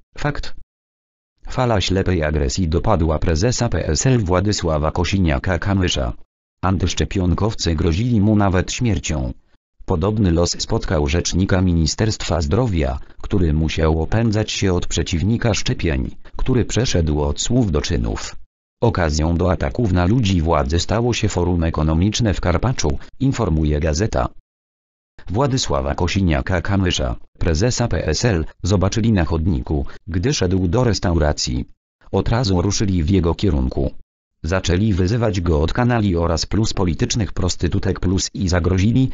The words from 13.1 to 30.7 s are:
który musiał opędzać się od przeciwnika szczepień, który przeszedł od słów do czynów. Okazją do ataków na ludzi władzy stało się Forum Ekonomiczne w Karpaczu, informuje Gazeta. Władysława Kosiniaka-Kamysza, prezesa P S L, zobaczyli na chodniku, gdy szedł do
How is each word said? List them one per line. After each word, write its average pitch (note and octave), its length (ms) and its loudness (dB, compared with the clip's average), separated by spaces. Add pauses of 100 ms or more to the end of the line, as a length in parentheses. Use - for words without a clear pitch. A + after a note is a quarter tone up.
który F2 300 2
musiał D#2+ 500 0
opędzać G#2+ 500 0
się F#2+ 200 0
od F2 140 0
przeciwnika F#2 680 0
szczepień, D#2+ 640 -2 (200)
który B2 280 2
przeszedł E2 580 0
od C#2+ 180 -2
słów A2+ 320 0
do D2+ 80 0
czynów. A1+ 560 -4 (460)
Okazją E2 540 2
do F2 160 2
ataków F2 400 -2
na F2+ 140 2
ludzi G2 360 2
władzy D2+ 380 2
stało A#2 340 0
się - 140 0
Forum F2 360 0
Ekonomiczne E2 720 0
w - 60 -6
Karpaczu, E2+ 580 0 (220)
informuje D#2 600 0
Gazeta. D2+ 480 -2 (1040)
Władysława E2+ 640 0
Kosiniaka-Kamysza, E2+ 1200 0 (240)
prezesa A2 500 0
P F2 180 -2
S D#2 180 0
L, F#2 200 2 (180)
zobaczyli G2+ 500 2
na F#2 120 4
chodniku, D#2+ 600 -2 (200)
gdy F2+ 280 -2
szedł F#2 340 0
do A#2+ 160 2